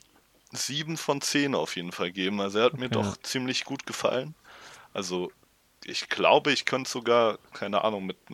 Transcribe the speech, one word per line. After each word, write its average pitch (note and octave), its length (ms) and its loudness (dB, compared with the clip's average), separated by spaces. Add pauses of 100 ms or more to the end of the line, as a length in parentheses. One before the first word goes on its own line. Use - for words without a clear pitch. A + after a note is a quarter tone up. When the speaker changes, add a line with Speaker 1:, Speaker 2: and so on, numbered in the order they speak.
(520)
Speaker 1:
sieben D#3 460 -4
von C#3 240 0
zehn C#3+ 340 2
auf D#2+ 220 0
jeden F2 160 -6
Fall F2+ 180 -2
geben. G2 300 0
Also, G2 180 0
er A#2+ 60 8
hat B2 120 2
mir B2 100 -6
Speaker 2:
Okay. A#2+ 80 -2
Speaker 1:
doch G2+ 280 0
ziemlich B2+ 400 -4
gut - 220 -10
gefallen. C3 500 -2 (580)
Also, F2+ 380 -4 (540)
ich - 240 -6
glaube, D3 420 4
ich - 140 0
könnte C3 240 -2
sogar, A#2 480 4 (160)
keine G2+ 320 0
Ahnung, G2+ 200 -2
mit, F#2+ 120 -6 (160)